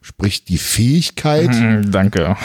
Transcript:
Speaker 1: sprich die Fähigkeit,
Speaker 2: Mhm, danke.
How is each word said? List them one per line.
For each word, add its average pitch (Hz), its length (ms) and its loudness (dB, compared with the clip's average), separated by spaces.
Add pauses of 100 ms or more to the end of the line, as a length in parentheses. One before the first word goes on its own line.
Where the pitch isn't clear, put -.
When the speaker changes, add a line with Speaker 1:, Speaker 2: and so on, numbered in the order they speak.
Speaker 1:
sprich - 420 -6
die 90 140 -2
Fähigkeit, 151 960 0
Speaker 2:
Mhm, 110 360 2
danke. 95 540 0